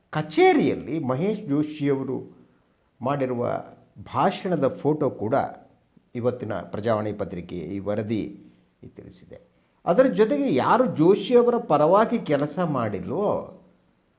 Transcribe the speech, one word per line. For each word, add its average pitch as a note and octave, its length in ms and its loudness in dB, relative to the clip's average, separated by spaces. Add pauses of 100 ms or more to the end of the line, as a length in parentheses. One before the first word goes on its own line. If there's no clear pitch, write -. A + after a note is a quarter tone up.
(100)
ಕಚೇರಿಯಲ್ಲಿ E3 880 2
ಮಹೇಶ್ D#3 500 -2
ಜೋಶಿಯವರು C#3 920 -2 (600)
ಮಾಡಿರುವ B2 640 -2 (500)
ಭಾಷಣದ D#3+ 540 0
ಫೋಟೋ C#3+ 420 0
ಕೂಡ A2+ 240 -4 (800)
ಇವತ್ತಿನ A#2 400 -4
ಪ್ರಜಾವಾಣಿ G#2+ 580 -2
ಪತ್ರಿಕೆ F2+ 440 -8
ಈ F2 220 -8
ವರದಿ G2+ 640 -4 (480)
ತಿಳಿಸಿದೆ. - 520 -20 (460)
ಅದರ G#3 200 4
ಜೊತೆಗೆ A3+ 480 2
ಯಾರು E3 420 2
ಜೋಶಿಯವರ A3+ 600 4
ಪರವಾಗಿ F#3 600 4
ಕೆಲಸ D3 400 -2
ಮಾಡಿಲ್ವೋ A#2+ 1000 -2 (600)